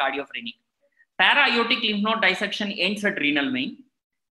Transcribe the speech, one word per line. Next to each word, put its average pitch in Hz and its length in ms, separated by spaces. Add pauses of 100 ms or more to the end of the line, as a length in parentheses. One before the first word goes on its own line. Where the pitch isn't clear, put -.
cardiophrenic. 135 540 (600)
Para-aortic 240 680
lymph 208 200
node 220 180
dissection 196 500
ends 202 340
at 196 140
renal 143 340
vein. 131 240 (560)